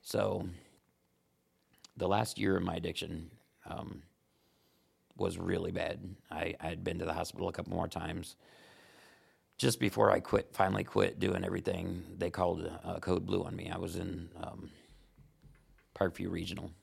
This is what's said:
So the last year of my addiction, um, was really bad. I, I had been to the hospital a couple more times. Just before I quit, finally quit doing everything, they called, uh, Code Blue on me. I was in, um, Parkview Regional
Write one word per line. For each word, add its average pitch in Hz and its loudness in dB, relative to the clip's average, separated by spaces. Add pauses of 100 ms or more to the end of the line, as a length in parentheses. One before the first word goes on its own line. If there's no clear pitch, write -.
So 98 2 (1500)
the 90 2
last 104 2
year 98 4
of 90 2
my 87 0
addiction, 82 -6 (360)
um, - -10 (1120)
was 90 0
really 90 0
bad. 87 -2 (300)
I, 82 -2
I - -6
had 85 -4
been 87 -2
to 87 -2
the 82 0
hospital 85 -2
a 87 -4
couple 85 -6
more 87 0
times. 85 -6 (1200)
Just 127 4
before 107 6
I 87 8
quit, - 2
finally 98 4
quit - 2
doing 92 2
everything, 92 -2 (160)
they 90 0
called, 85 0 (160)
uh, 87 -4
Code 90 2
Blue 92 2
on 90 -6
me. 87 -6
I 90 -4
was 87 -4
in, 87 -4 (140)
um, - -10 (1200)
Parkview 90 0
Regional 85 -4 (100)